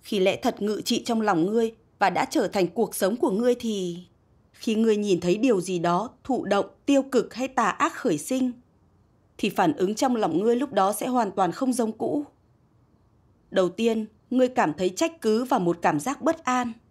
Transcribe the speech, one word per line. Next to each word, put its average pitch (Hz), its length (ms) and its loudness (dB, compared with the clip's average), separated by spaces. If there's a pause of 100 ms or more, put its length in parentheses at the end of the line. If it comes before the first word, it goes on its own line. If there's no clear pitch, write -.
Khi - 180 -4
lẽ 185 160 4
thật - 260 -2
ngự 202 240 -4
trị - 180 -2
trong 226 180 -2
lòng 185 240 2
ngươi 226 260 0 (280)
và 196 100 4
đã 175 160 0
trở 254 220 0
thành 180 200 0
cuộc 202 280 -4
sống 202 220 0
của 277 140 0
ngươi 240 280 2
thì 185 440 -6 (480)
khi - 240 -4
ngươi 220 220 4
nhìn 202 220 2
thấy 175 180 2
điều 220 240 2
gì 180 180 -2
đó 175 300 0 (140)
thụ 233 220 -2
động, 202 200 2 (200)
tiêu 277 180 4
cực 262 300 -2
hay 254 140 -6
tà 240 220 0
ác 320 240 -2
khởi 185 240 -2
sinh, 262 340 -2 (880)
thì 208 120 0
phản 180 240 2
ứng 190 220 -2
trong 247 200 0
lòng 185 240 0
ngươi 233 160 2
lúc 254 180 -4
đó 196 200 2
sẽ - 140 -6
hoàn 240 240 0
toàn 180 200 0
không 262 220 -2
giống 226 180 -2
cũ. 285 340 -4 (1300)
Đầu 185 180 2
tiên, 220 360 0 (240)
ngươi 254 180 4
cảm 220 300 0
thấy 185 120 0
trách 330 320 -4
cứ 220 220 2
và 254 160 0
một 170 220 0
cảm 160 180 2
giác 254 220 -6
bất 320 220 -2
an. 247 280 -2 (200)